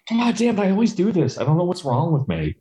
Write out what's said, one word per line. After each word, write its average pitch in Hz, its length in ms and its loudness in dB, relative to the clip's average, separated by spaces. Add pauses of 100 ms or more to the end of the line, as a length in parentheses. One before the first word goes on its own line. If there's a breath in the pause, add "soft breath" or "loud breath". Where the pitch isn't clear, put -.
God 233 280 0
damn 233 200 2
it. 202 40 0
I 190 100 2
always 214 220 2
do 190 180 0
this. 156 260 0
I - 60 -4
don't 156 140 2
know 180 80 0
what's 180 180 -4
wrong 147 300 0
with 135 160 0
me. 156 320 -2